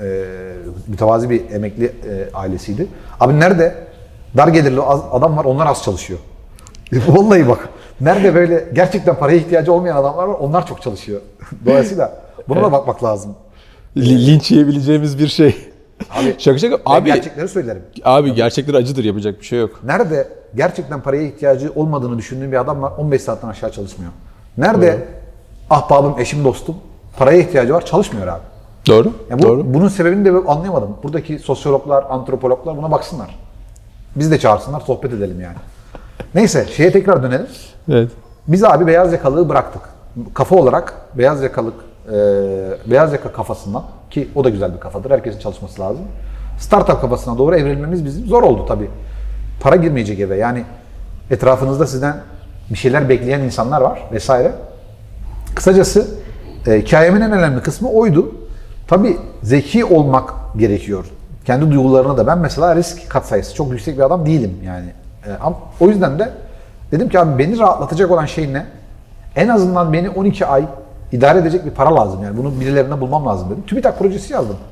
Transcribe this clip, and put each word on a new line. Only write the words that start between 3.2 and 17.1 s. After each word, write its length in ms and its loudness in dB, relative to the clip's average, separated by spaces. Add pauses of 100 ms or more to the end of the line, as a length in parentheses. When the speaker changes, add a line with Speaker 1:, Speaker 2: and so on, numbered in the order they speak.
Speaker 1:
Abi 200 4
nerede 340 4 (640)
dar 120 6
gelirli 340 4
az, 180 2 (120)
adam 240 2
var, 80 0
onlar 220 0
az 160 -2
çalışıyor. 360 -6 (760)
<laughs> 0 - (160)
Vallahi 400 6
bak, 200 0 (320)
nerede 340 4
böyle 300 2 (100)
gerçekten 400 2
paraya 220 2
ihtiyacı 360 2
olmayan 240 0
adamlar 300 0
var, 140 -4
onlar 260 -2
çok 160 -14
çalışıyor. 380 -10 (220)
<laughs> 240 -12
Dolayısıyla 460 2 (360)
buna 100 0
da 40 4
Speaker 2:
Evet. 100 2
Speaker 1:
bakmak 320 0
lazım. 300 -4 (640)
Speaker 2:
Li-, 300 4
linç 240 2
yiyebileceğimiz 680 2
bir 100 0
şey. 280 4 (540)
Speaker 1:
Abi, 280 -2
Speaker 2:
Şaka 200 2
şaka. 200 0
Speaker 1:
ben 120 -20
Speaker 2:
Abi, 220 4